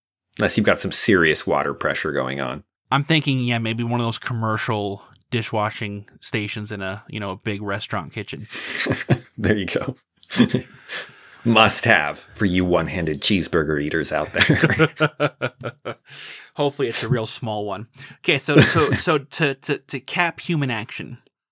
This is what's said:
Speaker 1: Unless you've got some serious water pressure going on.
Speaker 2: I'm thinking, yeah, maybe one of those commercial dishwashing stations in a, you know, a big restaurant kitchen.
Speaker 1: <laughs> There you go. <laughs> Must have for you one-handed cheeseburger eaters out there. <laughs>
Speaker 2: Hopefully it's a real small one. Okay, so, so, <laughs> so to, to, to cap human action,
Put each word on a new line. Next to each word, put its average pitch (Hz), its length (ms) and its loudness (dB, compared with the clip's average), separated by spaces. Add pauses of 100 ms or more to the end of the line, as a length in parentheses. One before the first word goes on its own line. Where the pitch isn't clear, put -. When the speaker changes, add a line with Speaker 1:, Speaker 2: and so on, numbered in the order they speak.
(380)
Speaker 1:
Unless - 200 2
you've 104 100 4
got 90 120 4
some 92 120 -4
serious 82 560 4
water 71 260 0
pressure 73 380 -2
going 67 280 -2
on. 65 240 -6 (280)
Speaker 2:
I'm 139 120 2
thinking, 143 360 0
yeah, 120 180 0
maybe 113 260 -2
one 117 160 0
of 120 60 0
those 113 140 -4
commercial 107 800 -2 (300)
dishwashing 107 760 -4 (120)
stations 104 520 -6
in 98 120 -8
a, 95 260 -8
you 104 100 -8
know, 98 120 -6
a 92 40 -6
big 101 280 -6
restaurant 101 500 -6
kitchen. - 380 -10
Speaker 1:
<laughs> - 40 -10 (840)
There 107 180 2
you 95 80 -2
go. - 300 -4 (420)
<laughs> 240 80 6 (1000)
Must 110 400 6
have 80 340 4
for - 260 -4
you 90 200 4
one-handed 82 560 0
cheeseburger 78 600 2
eaters 76 300 -2
out 76 220 -4
there. - 1600 0 (180)
<laughs> - 400 -18
Speaker 2:
Hopefully 143 320 0
it's 117 160 -4
a 113 40 -4
real 113 180 2
small 107 400 -6
one. 101 220 -8 (300)
Okay, 156 200 0
so, 143 200 2
so, 156 340 6
<laughs> - 20 0
so 160 260 2
to, 139 360 -2
to, - 220 -4
to - 220 -8
cap 175 400 -2
human 147 320 0
action, 110 480 -8 (320)